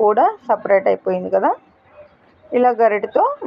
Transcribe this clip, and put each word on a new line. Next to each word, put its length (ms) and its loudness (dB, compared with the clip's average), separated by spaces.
కూడా 240 4
సపరేట్ 460 0
అయిపోయింది 420 -6
కదా. 160 0
ఇలా 140 2
గరిటెతో 420 0